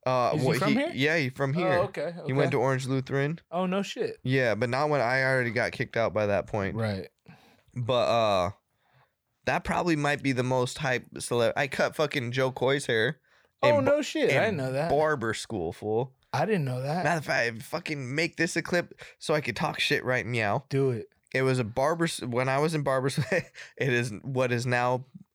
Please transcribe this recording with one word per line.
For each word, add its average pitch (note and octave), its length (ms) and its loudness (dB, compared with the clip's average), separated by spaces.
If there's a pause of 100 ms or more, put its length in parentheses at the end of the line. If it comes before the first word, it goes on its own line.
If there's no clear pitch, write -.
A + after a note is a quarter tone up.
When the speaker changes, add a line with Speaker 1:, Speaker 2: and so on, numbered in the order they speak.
Speaker 1:
Uh, B2+ 280 2
Speaker 2:
Is - 60 0
he B2+ 60 0
Speaker 1:
what, A#2+ 100 2
Speaker 2:
from - 120 0
Speaker 1:
he, - 100 4
Speaker 2:
here? D4 160 0
Speaker 1:
yeah, D3 240 2
he's C3 140 0
from C#3 220 -2
Speaker 2:
Oh, E3+ 40 0
Speaker 1:
here. F#3 220 2
Speaker 2:
okay, F3 340 -4 (100)
Speaker 1:
He C3+ 80 -2
went C#3 140 4
Speaker 2:
okay. C3 60 0
Speaker 1:
to C3 100 2
Orange C3 240 0
Lutheran. C#3 540 -2 (100)
Speaker 2:
Oh, F#3 160 -2
no F#3+ 160 0
shit. F#3+ 420 -6
Speaker 1:
Yeah, B2+ 300 2
but A#2 160 0
not C#3+ 180 0
when C#3+ 140 4
I B2+ 220 2
already B2+ 260 2
got G#2 220 0
kicked - 260 -4
out G2+ 160 2
by G#2+ 120 2
that G2+ 200 2
point. G2 300 -2
Speaker 2:
Right. G#2+ 320 -4 (680)
Speaker 1:
But, A#2+ 320 0
uh, G2+ 420 2 (920)
that D3 200 -2
probably E3+ 320 0
might D3 260 0
be C3+ 100 0
the B2 100 0
most B2+ 360 0
hype B2+ 260 0 (120)
celeb. A#2 400 2
I C#3+ 100 2
cut C3 280 0
fucking C#3 380 0
Joe C3 200 2
Coy's C3+ 340 0
hair A#2+ 320 2 (440)
Speaker 2:
Oh, C#4+ 180 6
Speaker 1:
in C4 40 2
Speaker 2:
no C#4+ 140 4
Speaker 1:
ba-, D4 40 -2
Speaker 2:
shit. C#4+ 280 0
I C3+ 60 4
Speaker 1:
in C3+ 80 4
Speaker 2:
didn't G#3+ 120 0
know C3 160 -4
that. D3 160 -2
Speaker 1:
barber C#3 460 2
school, F2+ 400 -6
fool. A2 400 -4 (180)
Speaker 2:
I C#3 120 0
didn't F#3 220 0
know B2+ 160 -4
that. D#3+ 220 -2
Speaker 1:
Matter D#3+ 140 0
of C#3 60 -8
fact, A#2 380 -2
fucking C#3+ 520 -6
make D#3+ 220 -2
this E3 200 -2
a D#3 60 -2
clip - 300 -2 (260)
so - 160 -4
I D#3 60 2
could A#2 160 -4
talk D#3 240 -2
shit - 240 0
right B2 220 0
meow. A#2 420 0
Speaker 2:
Do C3+ 220 2
it. A2 180 -6 (240)
Speaker 1:
It C3 100 0
was C3 160 2
a B2 60 2
barber D3 400 0
s-, - 180 -4
when B2 280 -2
I C3+ 80 2
was D#3 160 0
in D3 80 0
barber C3+ 260 0
s-, C3 100 -2
<laughs> C#3+ 140 -2 (460)
it B2+ 140 0
is A#2+ 200 0 (100)
what B2+ 300 0
is A#2+ 140 0
now B2 400 0 (280)